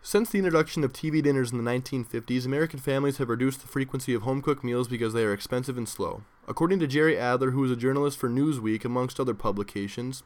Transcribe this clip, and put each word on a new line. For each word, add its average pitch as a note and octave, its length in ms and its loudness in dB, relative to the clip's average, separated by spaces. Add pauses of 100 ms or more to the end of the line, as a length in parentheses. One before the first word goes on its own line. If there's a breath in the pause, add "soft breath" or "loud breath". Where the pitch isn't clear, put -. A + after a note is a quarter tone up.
Since G#3+ 260 2
the G3+ 80 2
introduction E3 440 2
of C3 100 2
T - 180 -4
V D3+ 120 2
dinners C3+ 300 2
in B2 60 -2
the A#2 40 -2
nineteen B2 400 -2
fifties, A#2+ 420 -4
American C#3+ 360 -2
families C#3 380 0
have C3+ 100 -2
reduced B2+ 320 0
the - 80 -20
frequency C3 460 -4
of G#2+ 80 0
home-cooked C3+ 420 -2
meals A#2+ 240 0
because A2+ 240 -2
they A#2 100 0
are G#2 100 2
expensive B2+ 460 -4
and A#2 100 -6
slow. - 360 -6 (240)
According F3+ 320 2
to D#3 80 2
Jerry D3+ 280 4
Adler, B2+ 360 2
who C3+ 100 2
is C3 80 2
a B2+ 60 2
journalist C#3 420 0
for B2 100 0
Newsweek, A#2+ 560 0
amongst B2+ 360 -2
other B2+ 120 0
publications G2+ 920 -4